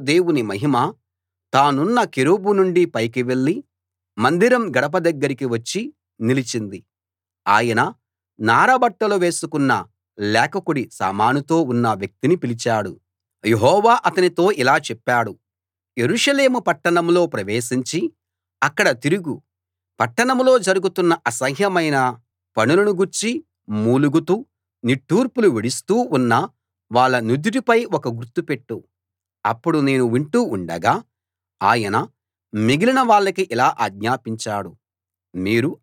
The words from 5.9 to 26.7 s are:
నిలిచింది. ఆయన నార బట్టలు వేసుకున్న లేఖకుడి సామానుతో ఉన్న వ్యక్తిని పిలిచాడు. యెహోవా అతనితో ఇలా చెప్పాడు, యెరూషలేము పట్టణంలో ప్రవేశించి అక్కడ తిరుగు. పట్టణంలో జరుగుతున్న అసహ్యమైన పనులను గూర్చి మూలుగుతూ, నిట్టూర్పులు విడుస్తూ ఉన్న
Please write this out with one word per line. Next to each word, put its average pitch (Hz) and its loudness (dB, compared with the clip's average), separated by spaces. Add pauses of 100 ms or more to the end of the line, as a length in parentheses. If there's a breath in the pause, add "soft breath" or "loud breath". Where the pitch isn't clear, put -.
నిలిచింది. 113 -4 (680)
ఆయన 110 2 (580)
నార 120 2
బట్టలు 220 0
వేసుకున్న 156 -2 (460)
లేఖకుడి 123 -2 (100)
సామానుతో 113 -2
ఉన్న 120 0
వ్యక్తిని 101 -2
పిలిచాడు. 117 -4 (520)
యెహోవా 147 4 (100)
అతనితో 175 2
ఇలా 139 2
చెప్పాడు, 123 -2 (640)
యెరూషలేము 247 2
పట్టణంలో 175 0
ప్రవేశించి 120 -4 (640)
అక్కడ 151 0 (100)
తిరుగు. 156 -4 (680)
పట్టణంలో 254 2
జరుగుతున్న 185 0 (140)
అసహ్యమైన 151 -2 (600)
పనులను 170 2
గూర్చి 190 -2 (460)
మూలుగుతూ, 143 2 (480)
నిట్టూర్పులు 196 0
విడుస్తూ 123 -2 (140)
ఉన్న 127 0 (560)